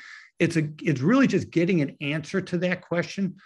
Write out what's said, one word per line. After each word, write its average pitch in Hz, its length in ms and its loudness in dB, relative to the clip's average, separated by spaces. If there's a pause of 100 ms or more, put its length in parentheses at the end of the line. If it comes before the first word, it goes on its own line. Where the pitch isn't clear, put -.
(380)
it's 165 180 2
a, 151 120 0 (140)
it's 135 180 0
really 240 260 6
just 151 240 0
getting 170 300 2
an 139 200 -2
answer 151 400 -4
to 180 180 -4
that 180 240 -2
question, 175 640 -4